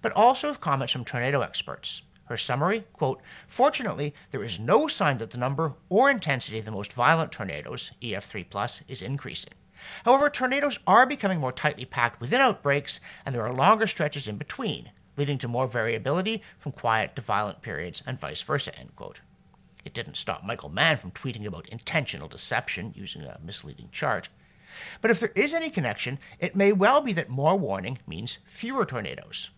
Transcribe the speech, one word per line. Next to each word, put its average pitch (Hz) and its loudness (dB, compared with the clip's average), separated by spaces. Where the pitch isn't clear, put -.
but 220 -2
also 254 6
of 294 -4
comments 135 0
from 127 -4
tornado 127 0
experts. - -8
Her 120 -6
summary, 170 0
quote, 131 -2
"Fortunately, 220 0
there 117 -6
is 90 -6
no 190 4
sign 147 2
that 110 -6
the 120 -8
number 135 0
or 247 6
intensity 139 -2
of 104 -8
the 110 -8
most 101 -6
violent 156 4
tornadoes, 87 -8
E 113 -6
F 98 -8
three 92 -10
plus, 107 -4
is 127 -10
increasing. - -8
However, 269 8
tornadoes 269 -2
are 220 10
becoming 202 0
more 127 0
tightly - -2
packed - -2
within 156 0
outbreaks, 147 2
and 131 -4
there 113 -2
are 120 -2
longer 196 6
stretches 147 -4
in 104 -6
between, - -6
leading 143 0
to 123 -4
more 120 0
variability 127 0
from - -8
quiet 110 0
to 117 -8
violent 104 -2
periods 85 -8
and - -6
vice 73 -8
versa," - -4
end - -20
quote. - -16
It - -14
didn't 104 -10
stop 82 -6
Michael 107 -8
Mann 139 2
from 90 -10
tweeting 107 -8
about 82 -10
intentional 117 -6
deception - -6
using 90 -12
a 65 -14
misleading - -14
chart. 117 -2
But - 4
if 208 4
there 226 -2
is 277 2
any 320 -2
connection, 127 -2
it 175 -4
may 196 8
well 214 6
be 247 -2
that 160 -2
more 143 4
warning 104 -2
means 92 -8
fewer 240 -2
tornadoes. - -8